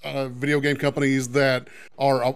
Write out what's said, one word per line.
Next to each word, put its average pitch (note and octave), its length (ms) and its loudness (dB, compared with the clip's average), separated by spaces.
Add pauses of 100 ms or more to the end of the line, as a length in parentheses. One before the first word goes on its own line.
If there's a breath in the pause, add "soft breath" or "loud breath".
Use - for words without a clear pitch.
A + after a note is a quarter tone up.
uh, C#3 240 -6
video C#3 320 -2
game C#3+ 160 0
companies C3+ 540 0
that C3 380 2 (300 loud breath)
are, C3 260 2
uh, C3 120 0